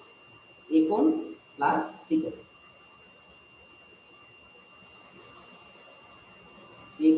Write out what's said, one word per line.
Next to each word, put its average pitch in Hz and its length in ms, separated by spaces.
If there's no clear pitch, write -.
এ - 20
কোণ 196 140
প্লাস 143 260
সি 160 180
কোণ, - 120
এ - 100